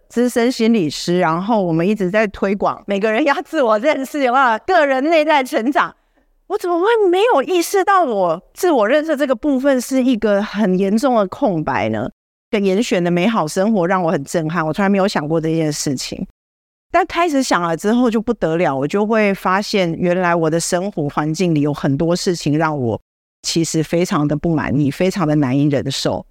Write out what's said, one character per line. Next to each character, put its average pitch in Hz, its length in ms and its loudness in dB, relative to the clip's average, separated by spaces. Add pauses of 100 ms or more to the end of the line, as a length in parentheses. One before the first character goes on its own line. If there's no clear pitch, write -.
资 240 180 0
深 240 240 0
心 226 220 2
理 170 160 2
师， 175 280 -2
然 170 260 0
后 214 200 0
我 170 80 -2
们 165 160 0
一 214 80 0
直 185 160 -2
在 214 160 2
推 196 260 -2
广 185 340 -4
每 202 120 -2
个 220 100 0
人 226 140 0
要 285 180 2
自 302 220 -2
我 214 160 2
认 277 260 0
识， 294 160 -6
有 247 120 2
没 262 40 2
有？ 233 300 2
个 339 180 4
人 262 200 0
内 320 180 4
在 294 180 2
成 262 300 -2
长。 180 240 -2 (520)
我 392 100 -4
怎 359 120 -4
么 339 80 0
会 349 80 0 (240)
没 370 120 2 (120)
有 277 80 4
意 339 200 0
识 381 240 0
到 381 180 2
我 185 400 0 (100)
自 359 160 0
我 240 160 4
认 294 200 2
识 311 100 0
这 285 100 0
个 262 80 0
部 269 240 0
分 262 220 2
是 262 240 0
一 247 140 2
个 208 260 0
很 196 340 0
严 196 200 2
重 247 180 2
的 208 120 2
空 180 360 -2
白 113 240 -2
呢？ 110 220 -4 (420)
跟 214 100 0
严 196 220 2
选 185 180 0
的 175 80 0
美 175 160 2
好 214 220 0
生 190 240 0
活 175 160 2
让 190 160 0
我 165 80 0
很 156 140 -2
震 160 240 -2
撼， 160 180 -2
我 156 60 -2
从 202 100 -2
来 190 60 2
没 202 80 2
有 190 100 2
想 151 180 -2
过 160 140 0
这 160 160 0
件 156 160 0
事 147 240 -4
情。 - 320 -10 (640)
但 349 160 2
开 339 220 0
始 269 120 2
想 185 200 0
了 170 160 -2
之 208 160 0
后 240 180 2
就 220 100 0
不 196 120 -2
得 160 240 0
了， 160 180 0
我 135 100 -2
就 202 200 0
会 214 280 2
发 190 280 0
现 180 360 -2
原 175 220 0
来 175 160 2
我 160 140 0
的 165 100 0
生 185 320 -2
活 147 160 -4
环 156 260 -2
境 170 220 0
里 143 60 2
有 147 120 0
很 143 240 -2
多 165 160 0
事 175 220 -2
情 151 220 -2
让 156 200 0
我 117 240 -4 (400)
其 - 220 -2
实 160 200 -2
非 170 200 0
常 151 240 0
的 147 80 0
不 165 200 -2
满 110 200 -2
意， 143 140 0
非 180 220 0
常 175 160 -2
的 151 80 2
难 135 200 2
以 143 120 2
忍 139 240 -2
受， 123 400 -4